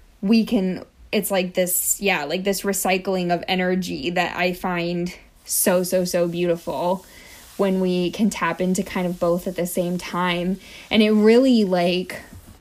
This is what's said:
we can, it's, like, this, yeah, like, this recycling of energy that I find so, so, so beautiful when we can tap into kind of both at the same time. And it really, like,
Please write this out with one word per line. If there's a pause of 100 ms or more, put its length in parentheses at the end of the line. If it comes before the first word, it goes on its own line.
(220)
we
can, (280)
it's,
like,
this,
yeah,
like,
this
recycling
of
energy
that
I
find (300)
so,
so,
so
beautiful (540)
when
we
can
tap
into
kind
of
both
at
the
same
time. (320)
And
it
really,
like, (420)